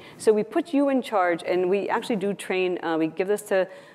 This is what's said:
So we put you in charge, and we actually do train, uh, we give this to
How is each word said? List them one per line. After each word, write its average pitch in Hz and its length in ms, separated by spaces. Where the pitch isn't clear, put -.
So 220 120
we 208 120
put 311 320
you 277 140
in 262 120
charge, 180 400
and 180 260
we 196 220
actually 226 280
do 196 180
train, 185 480
uh, 165 160
we 160 80
give 185 200
this 208 160
to 190 240